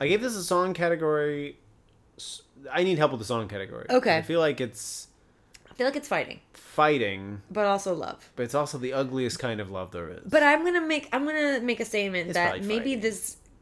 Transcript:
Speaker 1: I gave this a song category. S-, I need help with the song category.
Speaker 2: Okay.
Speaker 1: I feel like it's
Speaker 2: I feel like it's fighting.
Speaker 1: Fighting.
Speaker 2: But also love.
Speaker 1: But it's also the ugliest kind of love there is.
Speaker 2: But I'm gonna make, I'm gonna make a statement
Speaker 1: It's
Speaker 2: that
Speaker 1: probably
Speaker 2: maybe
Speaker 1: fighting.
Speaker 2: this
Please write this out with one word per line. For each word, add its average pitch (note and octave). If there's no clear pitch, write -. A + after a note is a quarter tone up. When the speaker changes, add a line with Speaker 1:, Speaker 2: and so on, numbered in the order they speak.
Speaker 1:
I C#3
gave G3+
this B3
a F#3+
song F3+
category. D3+
S-, -
I E3+
need F#3
help D3
with A#2+
the G#2+
song A2+
category. G2
Speaker 2:
Okay. B3
Speaker 1:
I E3
feel E3
like D3
it's -
Speaker 2:
I -
feel B3
like C#4+
it's -
fighting. -
Speaker 1:
Fighting. G#2
Speaker 2:
But G3+
also G3
love. -
Speaker 1:
But B2
it's A#2+
also D3
the B2+
ugliest C3
kind A2+
of F#2+
love F#2
there E2+
is. -
Speaker 2:
But D4
I'm D4+
gonna F4
make, D#4
I'm C4+
gonna D4
make A#3
a A#3
statement F#3+
Speaker 1:
It's F3
Speaker 2:
that F3
Speaker 1:
probably F#3
Speaker 2:
maybe A#3
Speaker 1:
fighting. G#3+
Speaker 2:
this G#3